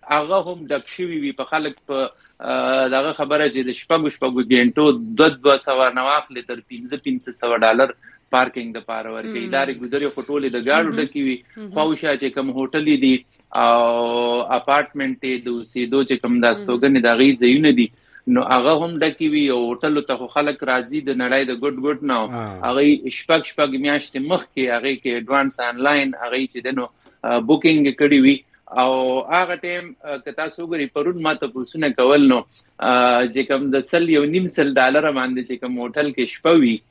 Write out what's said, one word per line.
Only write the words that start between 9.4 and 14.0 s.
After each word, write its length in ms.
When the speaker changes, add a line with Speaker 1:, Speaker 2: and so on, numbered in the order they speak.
Speaker 2:
مم. 40
Speaker 1:
دا 160
لارې 160
ګودرې 320
خو 80
ټولې 300
د 140
ګاډو 260
Speaker 2:
مهم. 60
Speaker 1:
ډکې 300
وي. 160
Speaker 2:
مهم. 140
Speaker 1:
خواوشا 460
چې 80
کوم 260
هوټلې 520
دي 220
او 880